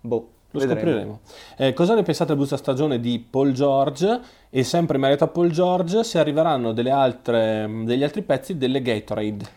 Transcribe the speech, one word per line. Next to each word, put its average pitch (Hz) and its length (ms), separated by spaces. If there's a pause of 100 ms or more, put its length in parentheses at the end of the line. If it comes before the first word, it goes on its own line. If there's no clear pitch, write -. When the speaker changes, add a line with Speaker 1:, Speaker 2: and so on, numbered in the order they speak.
Speaker 1:
Boh, 113 280 (240)
Speaker 2:
Lo 147 80
Speaker 1:
vedremo. 123 200
Speaker 2:
scopriremo. 107 400 (360)
Eh, 135 160
cosa 175 220
ne 208 100
pensate 160 240
della 147 100
busta 139 180
stagione 135 440
di 120 180 (100)
Paul 139 220
George? 139 720 (300)
E 131 120
sempre 165 320
in 135 80
merito 143 220
a - 20
Paul 175 240
George, 180 540
se 185 160
arriveranno 147 520
delle 120 200
altre, 117 760 (140)
degli 123 220
altri 147 180
pezzi 147 340
delle 131 260
Gatorade? 107 600 (120)